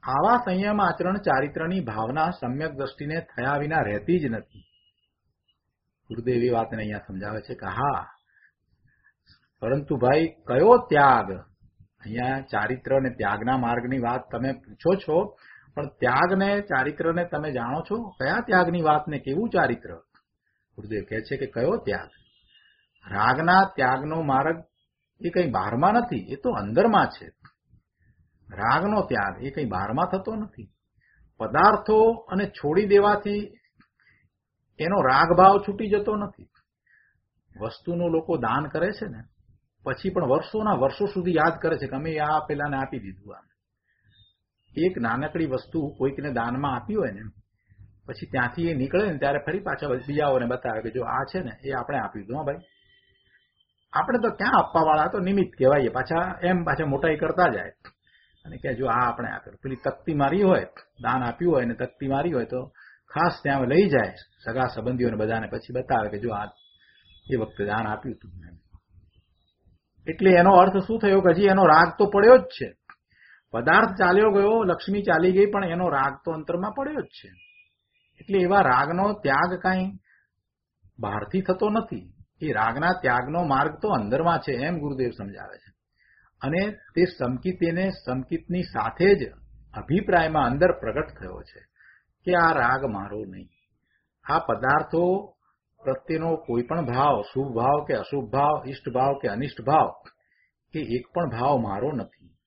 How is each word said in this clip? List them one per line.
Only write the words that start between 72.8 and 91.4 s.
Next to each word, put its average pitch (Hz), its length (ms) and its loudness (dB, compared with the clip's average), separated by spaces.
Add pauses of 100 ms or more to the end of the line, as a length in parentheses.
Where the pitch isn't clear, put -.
પદાર્થ 180 460 2
ચાલ્યો 202 320 6
ગયો, 208 320 4
લક્ષ્મી 196 400 -2
ચાલી 180 300 4
ગઈ, 196 140 6
પણ 202 180 0
એનો 175 240 -2
રાગ 139 260 0 (100)
તો 170 60 -4
અંતરમાં 170 420 -4
પડ્યો 277 280 -6
જ - 60 -8
છે. - 220 -20 (920)
એટલે 196 180 -2
એવા 185 220 4
રાગનો 165 520 2
ત્યાગ 175 500 0
કાંઈ 185 360 -2 (1000)
બહારથી 104 420 -4
થતો 190 300 0
નથી. 208 420 -4 (300)
એ 151 100 -2
રાગના 120 360 0 (140)
ત્યાગનો 135 400 0
માર્ગ 147 380 0
તો 214 80 -2
અંદરમાં 147 500 0
છે, 143 140 -6
એમ 151 260 -2
ગુરુદેવ 131 320 -4
સમજાવે 98 480 -14
છે. - 120 -20 (720)
અને 180 280 -2
તે - 340 0
સમકિત, 151 580 -4
એને 170 280 0
સમકિતની 165 720 -6
સાથે 120 520 2
જ 127 180 -4 (420)
અભિપ્રાયમાં 160 680 2
અંદર 135 280 2
પ્રગટ - 360 -4 (120)
થયો 90 220 -14